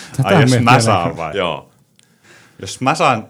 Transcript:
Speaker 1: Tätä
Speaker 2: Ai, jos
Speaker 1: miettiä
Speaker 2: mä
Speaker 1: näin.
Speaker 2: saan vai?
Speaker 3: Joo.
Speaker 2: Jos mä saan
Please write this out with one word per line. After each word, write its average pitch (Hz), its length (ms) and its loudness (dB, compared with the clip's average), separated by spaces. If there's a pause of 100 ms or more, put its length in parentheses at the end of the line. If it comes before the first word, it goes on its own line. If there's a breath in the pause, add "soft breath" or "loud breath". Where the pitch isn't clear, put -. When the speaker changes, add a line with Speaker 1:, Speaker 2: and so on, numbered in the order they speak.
(160 loud breath)
Speaker 1:
Tätä 131 120 -2
Speaker 2:
Ai, 196 60 2
jos 135 160 4
Speaker 1:
miettiä 123 140 2
Speaker 2:
mä 117 60 4
Speaker 1:
näin. 131 120 4
Speaker 2:
saan 87 340 0
vai? 80 200 -8
Speaker 3:
Joo. 82 340 -6 (920 soft breath)
Speaker 2:
Jos - 200 -14
mä 127 140 0
saan 131 360 0